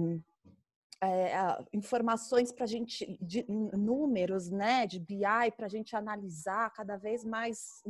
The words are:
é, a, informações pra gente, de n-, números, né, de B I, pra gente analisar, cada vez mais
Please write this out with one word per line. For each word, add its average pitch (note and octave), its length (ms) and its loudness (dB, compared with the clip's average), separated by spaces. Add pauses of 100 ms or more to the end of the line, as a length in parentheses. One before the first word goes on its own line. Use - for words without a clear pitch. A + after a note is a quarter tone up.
(1000)
é, F#3 340 4
a, F#3 380 0
informações A#3 800 2
pra A#3+ 160 -4
gente, A3+ 520 -4
de F#3+ 300 -2
n-, G#3+ 220 -2
números, G3+ 800 2
né, A3 340 2
de F#3 140 -6
B G3 240 -4
I, A3+ 280 4
pra A3 160 -8
gente G#3+ 280 -6
analisar, G#3 800 -2
cada G#3 220 -8
vez G#3+ 280 -4
mais A3+ 680 -6